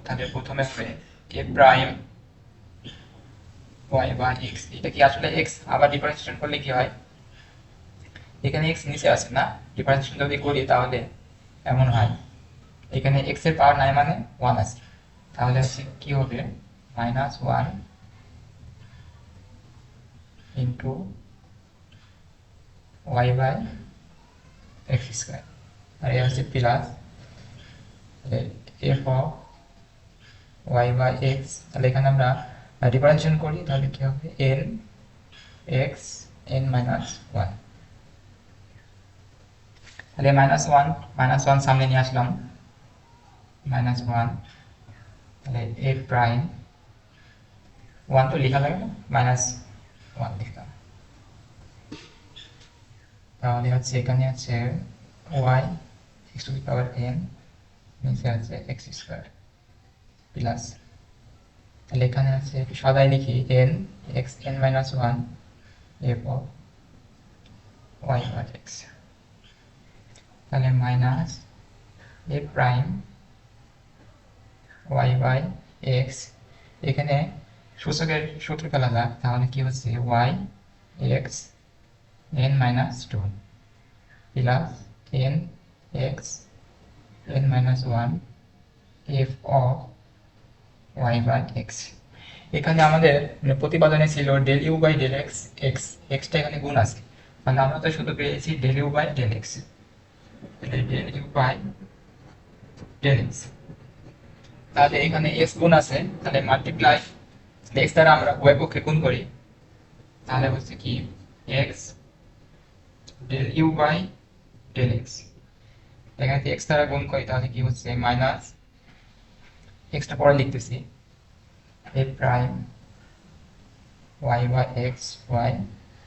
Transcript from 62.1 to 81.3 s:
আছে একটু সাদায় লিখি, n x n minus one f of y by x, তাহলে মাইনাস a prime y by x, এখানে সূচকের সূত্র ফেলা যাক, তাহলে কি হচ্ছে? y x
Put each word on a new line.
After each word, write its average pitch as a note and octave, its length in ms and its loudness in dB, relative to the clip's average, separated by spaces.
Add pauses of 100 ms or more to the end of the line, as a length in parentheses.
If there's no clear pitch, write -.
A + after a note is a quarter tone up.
আছে - 240 -8
একটু - 200 -8
সাদায় C3+ 300 6
লিখি, B2 240 0 (320)
n - 20 4 (540)
x - 20 -10 (260)
n C3+ 100 -6
minus C3 260 2 (200)
one A#2 100 0 (1000)
f - 20 -8 (140)
of C3+ 80 -4 (1700)
y B2 40 0 (120)
by A#2+ 140 -6 (160)
x, - 40 -20 (1800)
তাহলে C3 200 2 (140)
মাইনাস B2+ 480 2 (1040)
a - 20 -2 (160)
prime C3 360 0 (2250)
y B2+ 40 2 (120)
by B2+ 160 2 (680)
x, - 20 -12 (800)
এখানে C#3+ 260 0 (640)
সূচকের D#3 400 -2 (220)
সূত্র D#3 280 -6
ফেলা C3 240 2
যাক, A#2 140 0 (120)
তাহলে B2+ 300 0
কি C3+ 140 -4
হচ্ছে? B2+ 220 -4 (380)
y D3+ 40 2 (920)
x - 20 -10 (1200)